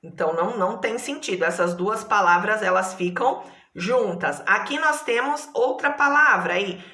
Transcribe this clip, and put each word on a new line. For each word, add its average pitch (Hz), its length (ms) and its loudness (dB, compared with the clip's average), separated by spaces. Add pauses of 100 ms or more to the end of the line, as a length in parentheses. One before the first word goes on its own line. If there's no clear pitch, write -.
Então, 160 300 -2
não, 185 240 -2
não 202 200 -2
tem 226 200 -4
sentido. 247 460 -4
Essas 175 300 0
duas 180 300 -2
palavras, 196 580 2
elas 185 320 0
ficam 180 500 -2 (320)
juntas. 180 720 -2
Aqui 214 340 0
nós 302 240 0
temos 269 500 -2
outra 262 380 0
palavra 277 640 4
aí, 180 300 -4 (100)